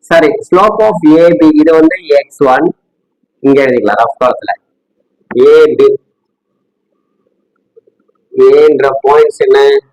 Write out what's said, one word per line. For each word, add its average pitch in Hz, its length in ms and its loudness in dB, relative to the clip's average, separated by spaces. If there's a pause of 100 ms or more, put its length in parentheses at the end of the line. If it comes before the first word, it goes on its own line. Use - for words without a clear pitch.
சரி, 160 200 0 (200)
slope 208 400 -2
of 180 80 -4 (220)
ஏ 170 60 4 (160)
பி, 160 80 2 (120)
இது 156 180 2
வந்து 160 180 0 (220)
எக்ஸ் - 240 -6 (120)
ஒன், 147 120 -2 (800)
இங்க 139 180 2
எழுதிக்கலாம் 117 380 -4
ரஃப் 117 200 -8
காலத்துல. 127 300 -6 (960)
ஏ 147 80 4 (240)
பி, 139 100 2 (2500)
ஏன்ற 147 400 0 (160)
பாயிண்ட்ஸ் 151 400 0
என்ன? 392 120 2 (340)